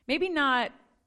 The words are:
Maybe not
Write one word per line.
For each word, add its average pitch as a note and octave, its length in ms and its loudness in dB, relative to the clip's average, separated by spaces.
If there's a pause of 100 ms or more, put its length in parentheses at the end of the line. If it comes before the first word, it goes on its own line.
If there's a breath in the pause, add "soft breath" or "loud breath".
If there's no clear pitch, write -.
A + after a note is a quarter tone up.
Maybe E4 200 0
not C4+ 440 0 (340)